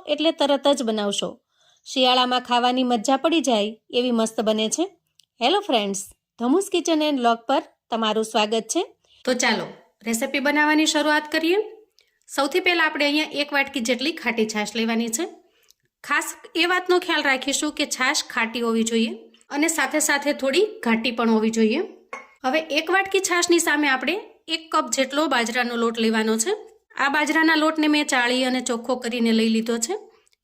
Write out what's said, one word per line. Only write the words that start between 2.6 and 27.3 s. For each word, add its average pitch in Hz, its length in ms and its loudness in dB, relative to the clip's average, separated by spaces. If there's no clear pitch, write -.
મજા 247 320 2
પડી 320 260 2
જાય 214 260 0
એવી 247 220 0
મસ્ત 220 260 0
બને 220 280 0
છે. 320 160 -2
હેલો 320 200 2
ફ્રેન્ડ્સ, 208 400 -2
ધમુસ 285 300 0
કિચન 330 380 0
એન્ડ 277 140 -2
વ્લોગ 233 240 0
પર 285 160 0
તમારું 220 420 -2
સ્વાગત 220 380 0
છે. 339 160 -2
તો 254 100 0
ચાલો 226 320 0
રેસિપી 262 420 -4
બનાવવાની 311 480 2
શરૂઆત 302 360 0
કરીએ. 320 300 0
સૌથી 294 360 -2
પહેલાં 339 220 2
આપણે 302 180 -2
અહીંયા 302 320 -2
એક 285 160 -4
વાટકી 277 320 -2
જેટલી 262 320 -2
ખાટી 226 320 -2
છાશ 208 260 -6
લેવાની 226 380 -2
છે. 359 160 -4
ખાસ 320 240 -2
એ 330 120 2
વાતનો 359 320 2
ખ્યાલ 320 240 -2
રાખીશું 277 540 -2
કે - 120 0
છાશ 269 380 -2
ખાટી 233 380 -2
હોવી 226 220 2
જોઈએ 226 260 0
અને 294 200 2
સાથે 302 320 0
સાથે 285 320 0
થોડી 294 300 2
ઘાટી 226 340 0
પણ 226 180 2
હોવી 220 200 2
જોઈએ. 226 280 2
હવે 262 180 0
એક 320 160 0
વાટકી 381 340 2
છાશની 339 380 2
સામે 302 260 2
આપણે 262 280 0
એક 320 220 -6
કપ 311 240 0
જેટલો 269 340 0
બાજરાનો 240 500 0
લોટ 233 220 0
લેવાનો 220 380 2
છે. 359 160 -2
આ 269 140 0
બાજરાના 311 520 2